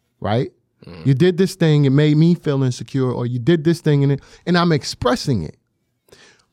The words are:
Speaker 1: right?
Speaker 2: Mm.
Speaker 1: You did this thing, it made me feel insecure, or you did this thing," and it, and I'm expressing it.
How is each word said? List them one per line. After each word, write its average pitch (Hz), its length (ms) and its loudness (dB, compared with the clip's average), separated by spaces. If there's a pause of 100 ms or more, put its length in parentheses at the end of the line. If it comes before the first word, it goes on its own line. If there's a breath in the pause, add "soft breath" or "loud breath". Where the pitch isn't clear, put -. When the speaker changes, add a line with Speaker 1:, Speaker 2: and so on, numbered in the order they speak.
(200)
Speaker 1:
right? 110 320 -4 (340)
Speaker 2:
Mm. - 200 -12
Speaker 1:
You 135 80 2
did 170 240 2
this 190 180 0
thing, 147 300 2
it 135 60 2
made 151 260 2
me 170 180 4
feel 143 260 -4
insecure, 127 480 -4
or 120 160 -6
you 120 140 -6
did 151 240 0
this 165 160 0
thing," 143 240 0
and 139 80 2
it, 139 100 -4 (240 loud breath)
and 180 120 0
I'm 170 160 2
expressing 143 680 -4
it. 73 120 -14 (960 soft breath)